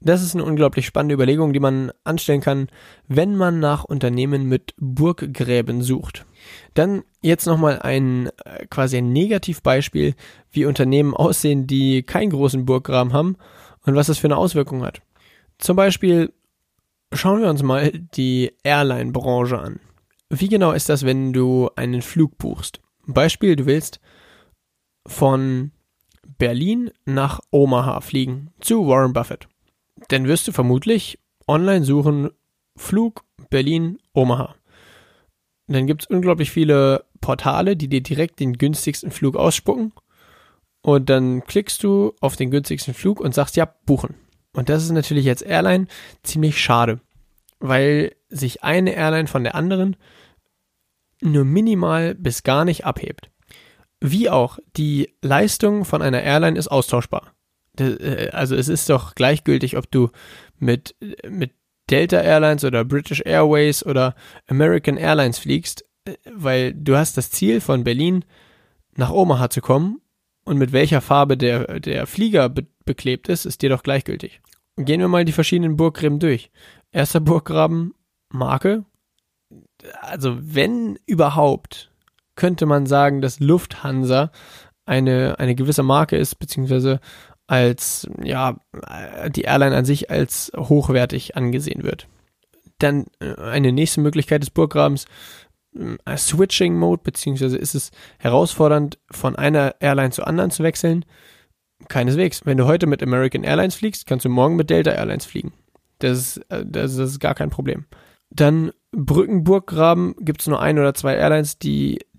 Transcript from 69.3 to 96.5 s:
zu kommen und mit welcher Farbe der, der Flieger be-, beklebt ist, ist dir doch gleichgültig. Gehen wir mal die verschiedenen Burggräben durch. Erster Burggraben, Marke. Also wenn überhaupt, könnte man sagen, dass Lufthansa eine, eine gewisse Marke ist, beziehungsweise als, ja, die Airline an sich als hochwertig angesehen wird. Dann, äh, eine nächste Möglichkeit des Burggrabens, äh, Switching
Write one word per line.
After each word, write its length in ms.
zu 140
kommen 400
und 140
mit 140
welcher 280
Farbe 380
der, 420
der 260
Flieger 420
be-, 180
beklebt 440
ist, 180
ist 160
dir 80
doch 140
gleichgültig. 580
Gehen 240
wir 80
mal 160
die 80
verschiedenen 440
Burggräben 420
durch. 320
Erster 300
Burggraben, 720
Marke. 560
Also 400
wenn 640
überhaupt, 840
könnte 300
man 200
sagen, 360
dass 180
Lufthansa 920
eine, 540
eine 160
gewisse 280
Marke 340
ist, 200
beziehungsweise 640
als, 640
ja, 340
die 140
Airline 340
an 80
sich 260
als 460
hochwertig 800
angesehen 460
wird. 260
Dann, 280
äh, 140
eine 380
nächste 280
Möglichkeit 400
des 100
Burggrabens, 540
äh, 420
Switching 640